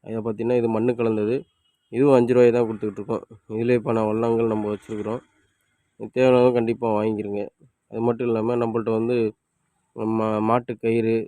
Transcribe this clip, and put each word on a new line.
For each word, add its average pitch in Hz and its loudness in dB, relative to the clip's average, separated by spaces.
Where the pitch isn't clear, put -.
இதை 110 -8
பார்த்தீங்கன்னா, 113 -2
இது 117 0
மண்ணு 113 0
கலந்தது. 113 -2
இதுவும் 135 4
அஞ்சு 123 4
ரூபாய்க்கு 120 6
தான் 117 2
கொடுத்துக்கிட்டு 104 -8
இருக்கோம். 110 -8
இதுலேயே 117 0
பல 113 0
வண்ணங்கள் 113 0
நம்ம 107 -2
வச்சுருக்குறோம். 107 -8
தேவையானவங்க 127 4
கண்டிப்பா 117 -2
வாங்கிக்கிறங்க. 104 -2
அது 113 -10
மட்டும் 120 0
இல்லாம, 113 -2
நம்மள்ட்ட 113 -2
வந்து 113 0
மா-, 110 0
மாட்டு 120 0
கயிறு 113 0